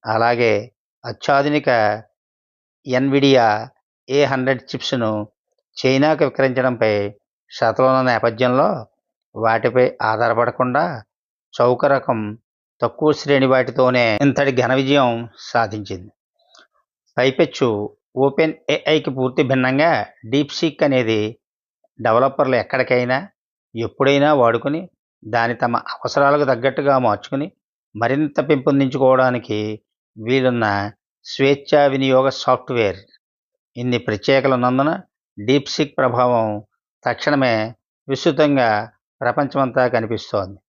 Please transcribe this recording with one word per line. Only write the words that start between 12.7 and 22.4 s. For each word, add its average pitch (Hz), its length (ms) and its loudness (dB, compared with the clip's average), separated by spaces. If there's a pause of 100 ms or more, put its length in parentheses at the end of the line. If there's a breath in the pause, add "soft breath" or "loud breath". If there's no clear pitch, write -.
తక్కువ 151 320 0
శ్రేణి 143 340 0
వాటితోనే 127 760 2
ఇంతటి 139 300 2 (100)
ఘన 123 120 0
విజయం 131 540 0 (100)
సాధించింది. 107 720 -6 (1080 soft breath)
పైపెచ్చు 127 760 0 (200)
ఓపెన్ 139 380 2 (160)
ఏఐకి 151 400 0
పూర్తి 131 320 -2
భిన్నంగా 131 640 0 (260)
DeepSeek 147 520 -2
అనేది 113 540 0 (640)
డెవలపర్లు 131 560 2